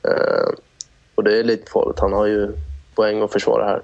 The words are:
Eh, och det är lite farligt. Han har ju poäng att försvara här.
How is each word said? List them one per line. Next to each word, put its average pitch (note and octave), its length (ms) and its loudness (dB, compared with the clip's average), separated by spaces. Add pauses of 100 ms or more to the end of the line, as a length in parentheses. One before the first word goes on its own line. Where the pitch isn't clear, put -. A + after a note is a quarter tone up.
Eh, G1+ 500 0 (600)
och G#2+ 100 0
det G#2+ 140 4
är A#2 60 0
lite A2+ 260 -2
farligt. - 300 -2
Han G2 120 2
har G#2 140 2
ju G#2 260 0 (420)
poäng G#2+ 280 0
att G#2 100 -2
försvara A2 320 2
här. G#2 200 0